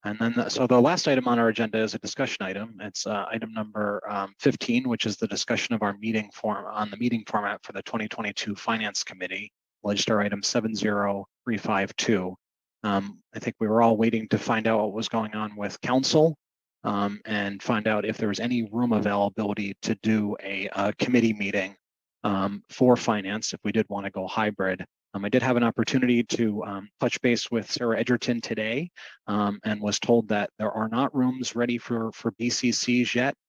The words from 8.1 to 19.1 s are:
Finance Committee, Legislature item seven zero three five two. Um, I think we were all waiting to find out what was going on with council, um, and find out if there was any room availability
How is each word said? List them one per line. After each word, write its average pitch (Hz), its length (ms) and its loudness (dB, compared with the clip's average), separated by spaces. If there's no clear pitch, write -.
Finance 110 480 -2
Committee, 92 480 -8
Legislature 104 380 2
item 101 220 -2
seven 113 320 -2
zero 104 520 0
three 117 120 -2
five 98 400 -2
two. 92 400 0
Um, 101 340 -2
I 113 60 -8
think - 180 -4
we 113 80 0
were 110 160 4
all 113 140 6
waiting 110 320 2
to 107 100 2
find 113 300 0
out 113 100 4
what 104 140 0
was 110 160 -4
going 110 260 -2
on 107 220 -6
with 101 240 -6
council, 139 560 4
um, 101 400 -2
and 101 360 -4
find 110 280 0
out 104 160 0
if 107 120 -4
there 110 120 -2
was 98 100 -2
any 117 320 -2
room 120 220 0
availability 101 920 0